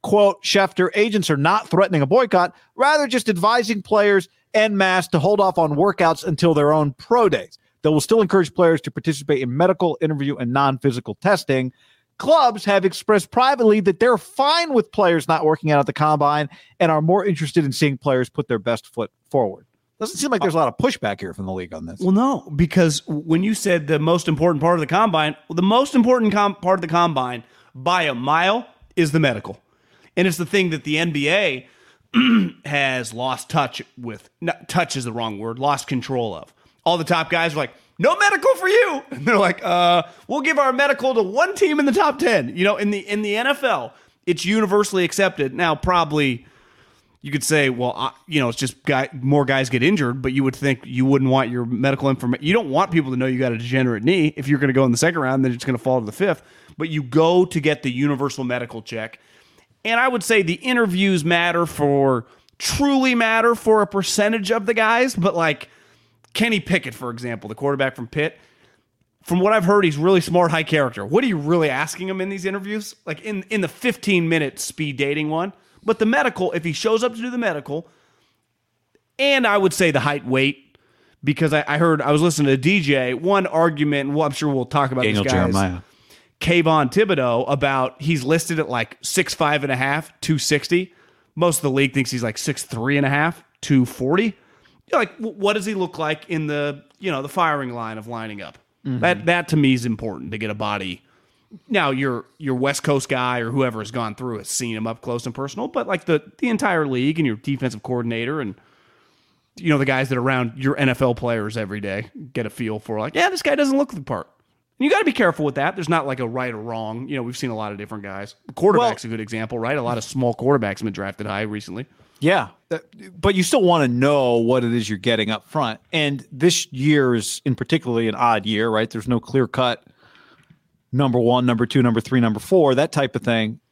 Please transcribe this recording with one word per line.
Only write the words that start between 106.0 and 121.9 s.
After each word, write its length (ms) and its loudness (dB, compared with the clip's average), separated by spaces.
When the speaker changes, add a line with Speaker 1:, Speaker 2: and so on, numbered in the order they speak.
Speaker 2:
the, 320 -2
the 100 -2
entire 380 0
league 320 -2
and 80 0
your 100 -2
defensive 460 -6
coordinator 580 -6
and, 140 -8
you 120 -4
know, 80 4
the 80 0
guys 240 0
that 80 -2
are 60 -2
around 340 -2
your 220 -2
N 100 2
F 140 0
L 120 2
players 440 -6
every 200 -8
day 320 -8
get 140 -6
a 40 -10
feel 280 -6
for, 200 -8
like, 160 -6
"Yeah, 140 0
this 140 -6
guy 120 0
doesn't 220 0
look 160 -2
the 80 -12
part." 300 -8
And 80 0
you 40 0
gotta 140 2
be 80 2
careful 320 0
with 120 -2
that. 200 -2
There's 140 -6
not, 160 0
like, 140 -6
a 60 -4
right 280 -6
or 20 -10
wrong. 500 -8
You 100 -8
know, 60 -6
we've 140 -10
seen 140 -6
a 40 -6
lot 160 -6
of 60 -10
different 260 -12
guys. 320 -12
The 80 -18
quarterback's 500 2
Speaker 1:
Well 80 -8
Speaker 2:
a 20 -4
good 60 -6
example, 380 -8
right? 180 -4
A 60 -4
lot 160 -4
of 60 -8
small 300 -2
quarterbacks 440 0
have 60 -6
been 100 -4
drafted 320 -8
high 160 -4
recently. 420 -8